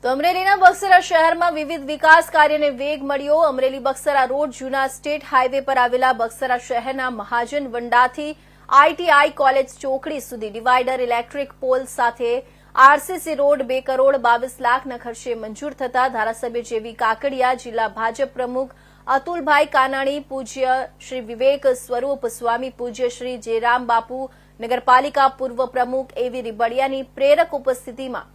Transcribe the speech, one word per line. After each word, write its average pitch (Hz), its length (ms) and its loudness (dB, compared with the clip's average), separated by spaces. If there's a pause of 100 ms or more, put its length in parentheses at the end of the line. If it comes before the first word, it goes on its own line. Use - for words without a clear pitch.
તો 247 60 0
અમરેલીના 359 460 2
બગસરા 370 440 6
શહેરમાં 339 560 2
વિવિધ 302 320 -6
વિકાસ 311 420 6
કાર્યને 302 480 4
વેગ 285 300 -4
મળ્યો. 285 260 0 (140)
અમરેલી 262 340 -2
બગસરા 269 480 0
રોડ 277 260 -4
જૂના 269 380 -4
સ્ટેટ 294 360 -8
હાઈવે 262 300 2
પર 269 180 -2
આવેલા 247 340 2
બગસરા 240 520 -2
શહેરના 254 460 -4
મહાજન 240 640 -6
વંડાથી 247 580 0 (360)
આઈ 302 280 6
ટી 349 200 0
આઈ 294 140 4 (100)
કોલેજ 269 420 2
ચોકડી 269 380 -6
સુધી 220 300 -12
ડિવાઈડર, 254 560 0
ઇલેક્ટ્રિક 240 540 -4
પોલ 262 240 0
સાથે 240 480 -2 (420)
આર 269 240 10
સી 339 200 -6
સી 311 240 -6
રોડ 285 200 2
બે 254 180 -2
કરોડ 269 380 2
બાવીસ 240 420 0
લાખના 254 440 -2
ખર્ચે 240 400 -8
મંજૂર 262 380 -10
થતા 254 260 0
ધારાસભ્ય 233 640 -4
જે 220 160 -4
વી 226 180 -14
કાકડિયા, 254 500 0
જિલ્લા 226 340 -4 (120)
ભાજપ 233 340 -4
પ્રમુખ 254 400 -6 (320)
અતુલભાઈ 294 680 0
કાનાણી, 269 560 0
પૂજ્ય 262 420 -2 (320)
શ્રી 254 240 -8
વિવેક 269 400 2 (140)
સ્વરૂપ 254 440 -4 (100)
સ્વામી, 240 340 -2 (100)
પૂજ્ય 240 360 -4
શ્રી 254 200 -8
જયરામ 233 540 -2
બાપુ, 233 280 -2 (400)
નગરપાલિકા 254 800 2
પૂર્વ 254 260 -4 (140)
પ્રમુખ 254 380 -4
એ 247 120 -4
વી 247 220 -10
રીબડિયાની 254 640 -4
પ્રેરક 294 460 2
ઉપસ્થિતિમાં 254 760 -8